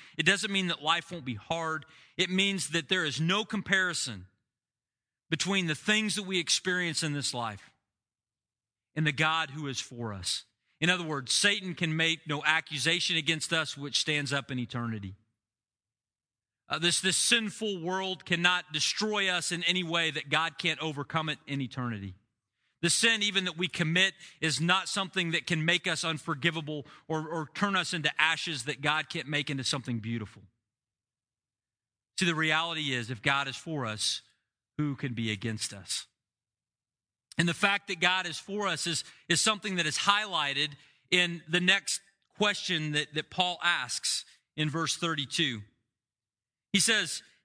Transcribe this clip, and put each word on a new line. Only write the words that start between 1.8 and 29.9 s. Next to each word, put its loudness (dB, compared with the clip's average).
It 2
means 0
that 0
there 6
is -2
no 4
comparison 0
between 0
the 2
things 2
that -6
we 0
experience 0
in 0
this -2
life -6
and 0
the 2
God 2
who -8
is -6
for -8
us. -6
In 2
other 2
words, -4
Satan 2
can 0
make 0
no -4
accusation 0
against -2
us -2
which -4
stands -2
up -4
in -4
eternity. -6
Uh, -4
this, 2
this 0
sinful 0
world -4
cannot 4
destroy 0
us 0
in -2
any 2
way 2
that -6
God 2
can't -2
overcome -2
it -4
in -2
eternity. -6
The 2
sin 4
even 4
that -4
we 0
commit 4
is 2
not 4
something -2
that 0
can 2
make 2
us 0
unforgivable -2
or, -2
or -4
turn 2
us 0
into 0
ashes 2
that -6
God 0
can't -6
make -2
into -4
something -4